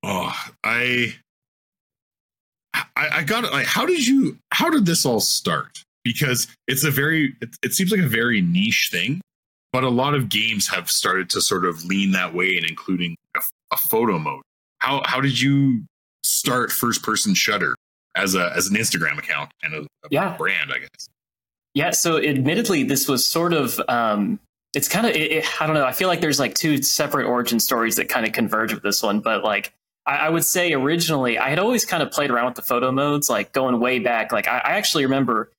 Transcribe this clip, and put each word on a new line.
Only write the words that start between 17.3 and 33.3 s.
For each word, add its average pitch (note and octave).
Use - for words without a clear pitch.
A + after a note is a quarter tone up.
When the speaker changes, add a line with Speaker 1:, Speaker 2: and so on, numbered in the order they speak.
Speaker 1:
Shutter F2+
as F#2+
a, F2+
as F2
an G2
Instagram E2
account D2
and D#2
a, D#2
a -
Speaker 2:
Yeah. E3+
Speaker 1:
brand, E2
I B1+
guess? -
Speaker 2:
Yeah, D#3
so D#3+
admittedly, D3+
this C3+
was C3
sort E3+
of, C3+
um, A2+
it's C#3+
kinda, A3+
it, D#3
it, D#3
I D#3
don't D#3
know, C#3+
I B2+
feel F#3+
like E3+
there's, D3+
like, B2+
two D3+
separate C#3+
origin A#2+
stories A2+
that G2+
kinda A2+
converge A2
with F2+
this G2+
one, G#2
but, G#2+
like, G2+
I, C#3
I C#3+
would D#3+
say F3
originally, C#3+
I C3
had D3+
always A3
kinda D#3
played C#3+
around A#2+
with B2
the -
photo B2+
modes, D3